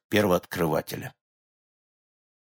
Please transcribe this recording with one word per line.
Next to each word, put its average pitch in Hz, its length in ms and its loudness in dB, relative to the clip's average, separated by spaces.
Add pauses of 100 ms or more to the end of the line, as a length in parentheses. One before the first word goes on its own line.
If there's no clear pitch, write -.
первооткрывателя. 90 1040 0 (1400)